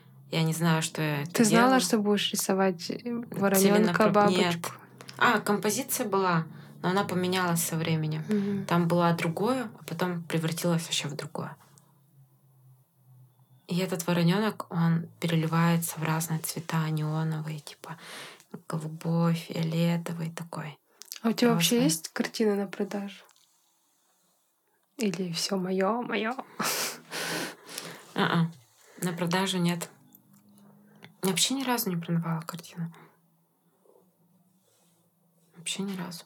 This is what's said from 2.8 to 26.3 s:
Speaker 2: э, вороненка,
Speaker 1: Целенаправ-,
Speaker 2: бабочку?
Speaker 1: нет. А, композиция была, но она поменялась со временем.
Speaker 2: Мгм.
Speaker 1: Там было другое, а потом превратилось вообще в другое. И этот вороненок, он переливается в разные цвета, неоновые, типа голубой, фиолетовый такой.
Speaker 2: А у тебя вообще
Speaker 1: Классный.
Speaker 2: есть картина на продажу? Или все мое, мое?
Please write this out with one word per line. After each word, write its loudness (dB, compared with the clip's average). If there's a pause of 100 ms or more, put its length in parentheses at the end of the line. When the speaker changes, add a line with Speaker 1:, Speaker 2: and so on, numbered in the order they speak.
Speaker 2:
э, -6 (320)
вороненка, 4
Speaker 1:
Целенаправ-, 2
Speaker 2:
бабочку? 6
Speaker 1:
нет. 0 (460)
А, 6
композиция 0
была, 2 (380)
но 0
она 2
поменялась 0
со -2
временем. -2
Speaker 2:
Мгм. 0
Speaker 1:
Там 4
было 4
другое, -2 (160)
а -18
потом -4
превратилось 0
вообще -4
в -8
другое. -10 (2000)
И 0
этот -2
вороненок, 2
он 2 (120)
переливается 2
в -4
разные 0
цвета, -4
неоновые, -2
типа -16 (720)
голубой, 0
фиолетовый -2
такой. -10 (440)
Speaker 2:
А 2
у 2
тебя 4
вообще 4
Speaker 1:
Классный. 4
Speaker 2:
есть 0
картина 0
на -2
продажу? -8 (1700)
Или -2
все -2
мое, 0
мое? -2 (1800)